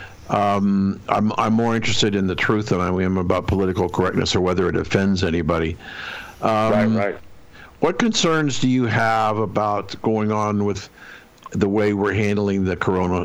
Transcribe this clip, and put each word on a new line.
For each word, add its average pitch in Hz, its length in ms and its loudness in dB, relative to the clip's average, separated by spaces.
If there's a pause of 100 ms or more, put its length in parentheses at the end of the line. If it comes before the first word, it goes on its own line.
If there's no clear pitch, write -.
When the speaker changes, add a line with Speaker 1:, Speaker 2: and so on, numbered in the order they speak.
(300)
Speaker 1:
Um, 101 800 2
I'm, 104 300 2
I'm 113 160 2
more 113 220 2
interested 107 380 0
in 95 120 0
the 92 80 0
truth 107 340 0
than 92 120 2
I 90 80 0
am 92 300 0
about 90 280 0
political 92 420 0
correctness 92 480 0
or 95 40 2
whether 90 280 2
it 85 80 -2
offends 95 480 0
anybody. 82 520 0 (680)
Um, 110 300 2
Speaker 2:
Right, 107 140 2
right. 101 320 -2 (640)
Speaker 1:
What 170 180 0
concerns 160 640 2
do 127 80 4
you 127 180 2
have 110 520 2
about 104 640 -2
going 107 300 0
on 104 320 0
with 98 240 -4 (640)
the 95 160 0
way 104 240 2
we're 101 200 0
handling 101 520 0
the 92 120 0
Corona 90 480 0